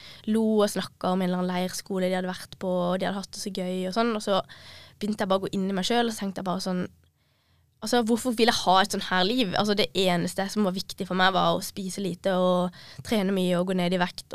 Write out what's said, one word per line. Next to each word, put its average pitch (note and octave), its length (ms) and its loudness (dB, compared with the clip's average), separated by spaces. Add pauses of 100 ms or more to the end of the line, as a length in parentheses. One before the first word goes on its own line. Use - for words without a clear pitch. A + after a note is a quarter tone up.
(300)
lo A3 340 4
og G#3 60 4
snakket - 400 -6
om F#3 120 2
en F#3 60 0
eller F3+ 140 0
annen F3+ 120 0
leirskole F#3 560 -2
de F#3 80 0
hadde F#3 120 -4
vært - 320 -12
på, F#3+ 80 -2
og F3+ 320 0
de F3+ 80 0
hadde G3 120 -4
hatt - 120 -14
det - 80 -12
så G3 120 -8
gøy F#3 360 -4
og F#3 40 -6
sånn. A3+ 240 2
Og G#3+ 80 -8
så G3 160 2 (600)
begynte G#3+ 220 -2
jeg F#3 60 -2
bare F#3+ 100 2
å F#3+ 40 -4
gå - 100 -4
inn F#3+ 140 0
i G3 60 -2
meg F#3 120 -2
selv, A#3 220 2
og A3 60 -4
så - 80 -8
tenkte F#3+ 180 -6
jeg G3 60 -4
bare F#3 160 -2
sånn, F3+ 200 -2 (1000)
altså, A#3 240 2
hvorfor A#3 300 0
vil A#3 140 6
jeg - 100 -2
ha F#3 200 4
et G3+ 140 0
sånn G3 140 -4
her F#3 180 2
liv? A#3 320 0
Altså, G#3 180 2
det G#3+ 120 0 (100)
eneste F3+ 520 0
som G#3 160 2
var F#3 100 -2
viktig - 320 -8
for F3+ 100 -2
meg F#3 160 6
var F3 200 4
å F#3 100 -4
spise G3 380 -8
lite F#3 360 -2
og F3+ 380 2 (280)
trene G3 300 0
mye F3+ 240 2
og F#3 120 -2
gå F#3 80 0
ned F3 160 2
i F3+ 60 0
vekt, - 340 -6